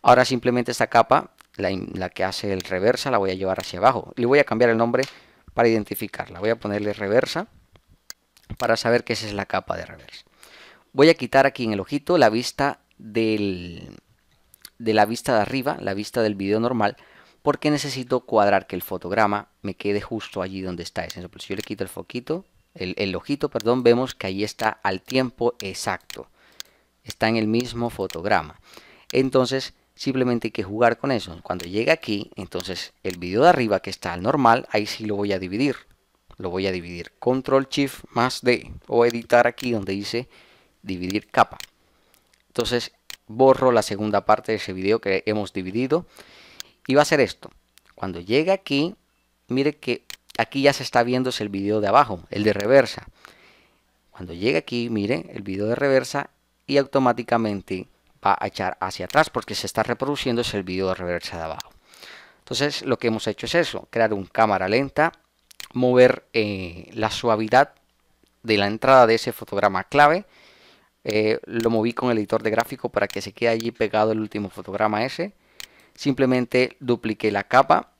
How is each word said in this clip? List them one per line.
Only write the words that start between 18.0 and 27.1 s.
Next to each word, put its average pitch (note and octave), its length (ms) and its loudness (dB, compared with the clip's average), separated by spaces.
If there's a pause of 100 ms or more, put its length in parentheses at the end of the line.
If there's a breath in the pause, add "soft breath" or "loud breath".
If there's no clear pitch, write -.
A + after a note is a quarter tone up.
cuadrar G2+ 460 2
que F#2+ 100 -10
el F2 60 -8
fotograma G2+ 680 -2 (140)
me G2 120 -8
quede G2+ 260 -2
justo G#2 420 -8
allí F#2+ 200 -8
donde F2 220 -8
está F2 200 -8
ese. F2 240 -12
Por - 140 -20
si - 60 -16
yo G3 80 -6
le - 60 -8
quito G2+ 200 -8
el F#2 60 -6
foquito, B2 560 -10 (300)
el, F2+ 220 -8
el G2 200 -2
ojito, C#3 340 -6
perdón, A#2+ 320 0
vemos A#2+ 320 4
que - 140 -8
ahí G2 160 -4
está A2 240 -4
al G2 340 -4
tiempo B2 580 -2
exacto. - 680 -8 (760 loud breath)
Está - 260 -4